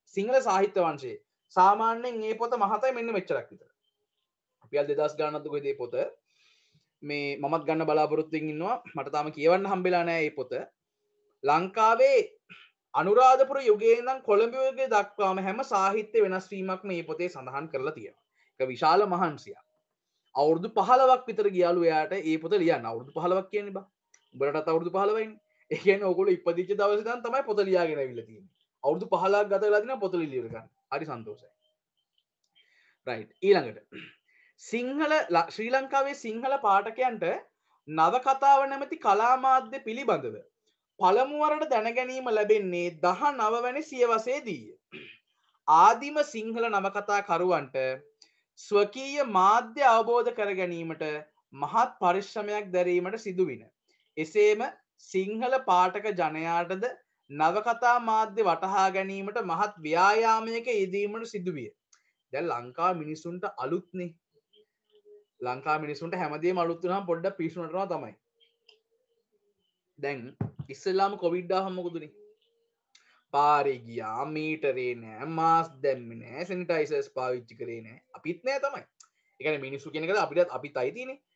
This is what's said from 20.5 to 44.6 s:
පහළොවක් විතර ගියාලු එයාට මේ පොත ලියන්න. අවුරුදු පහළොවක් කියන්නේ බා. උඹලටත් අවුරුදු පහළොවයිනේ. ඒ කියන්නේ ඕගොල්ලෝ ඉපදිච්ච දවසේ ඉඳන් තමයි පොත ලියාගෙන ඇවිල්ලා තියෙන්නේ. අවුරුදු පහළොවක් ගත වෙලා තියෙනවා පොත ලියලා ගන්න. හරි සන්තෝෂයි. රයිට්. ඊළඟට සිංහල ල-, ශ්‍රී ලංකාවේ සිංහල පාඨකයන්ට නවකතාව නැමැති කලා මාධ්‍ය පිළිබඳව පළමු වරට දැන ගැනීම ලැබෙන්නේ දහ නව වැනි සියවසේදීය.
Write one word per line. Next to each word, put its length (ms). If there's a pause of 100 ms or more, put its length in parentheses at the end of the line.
පහළොවක් 500
විතර 240
ගියාලු 360
එයාට 300
මේ 240
පොත 160
ලියන්න. 320
අවුරුදු 260
පහළොවක් 380
කියන්නේ 260
බා. 100 (480)
උඹලටත් 340
අවුරුදු 240
පහළොවයිනේ. 480 (300)
ඒ 80
කියන්නේ 300
ඕගොල්ලෝ 260
ඉපදිච්ච 380
දවසේ 300
ඉඳන් 200
තමයි 200
පොත 180
ලියාගෙන 380
ඇවිල්ලා 280
තියෙන්නේ. 260 (320)
අවුරුදු 240
පහළොවක් 400
ගත 140
වෙලා 180
තියෙනවා 200
පොත 160
ලියලා 300
ගන්න. 220 (200)
හරි 180
සන්තෝෂයි. 440 (1600)
රයිට්. 320
ඊළඟට 420 (840)
සිංහල 500 (120)
ල-, 220
ශ්‍රී 240
ලංකාවේ 460
සිංහල 420
පාඨකයන්ට 640 (640)
නවකතාව 760
නැමැති 360
කලා 380
මාධ්‍ය 440
පිළිබඳව 560 (640)
පළමු 380
වරට 320
දැන 200
ගැනීම 380
ලැබෙන්නේ 680
දහ 300
නව 340
වැනි 220
සියවසේදීය. 880 (1000)